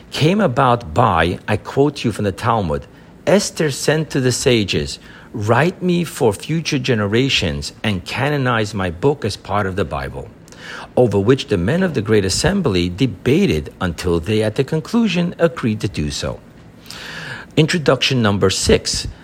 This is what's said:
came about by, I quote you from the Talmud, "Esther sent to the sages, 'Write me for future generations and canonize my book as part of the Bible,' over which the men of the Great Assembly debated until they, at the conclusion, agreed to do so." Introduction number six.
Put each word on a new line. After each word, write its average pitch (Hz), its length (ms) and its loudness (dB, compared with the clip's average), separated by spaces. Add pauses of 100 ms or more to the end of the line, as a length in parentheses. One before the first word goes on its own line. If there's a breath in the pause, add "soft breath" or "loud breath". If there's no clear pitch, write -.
(100)
came 180 300 2
about 123 520 2
by, 90 540 2
I 107 100 0
quote - 480 0
you 113 80 0
from 104 120 -4
the 98 80 0
Talmud, 98 540 -2 (400 loud breath)
"Esther 170 440 0
sent 151 400 -2
to 143 100 0
the 127 120 2
sages, 95 680 0 (340 loud breath)
'Write 120 500 0
me 175 220 0
for 120 280 0
future 156 460 -4
generations 107 920 0 (100)
and 98 220 -2
canonize 127 680 -2
my 92 160 -2
book 135 340 0
as 104 120 -4
part 101 300 -2
of 92 100 -6
the 98 80 0
Bible,' 67 440 -8 (680 loud breath)
over 107 220 4
which 120 300 2
the 101 100 2
men 131 240 0
of 175 120 -2
the 110 80 0
Great 104 220 4
Assembly 104 640 0
debated 104 920 0
until 87 400 0
they, 107 220 0
at 107 140 -2
the 139 80 0
conclusion, 175 760 -2
agreed 120 420 0
to 110 80 -2
do 76 220 -4
so." 71 300 -6 (1160 loud breath)
Introduction 143 640 2
number 101 300 2
six. - 580 0 (160 loud breath)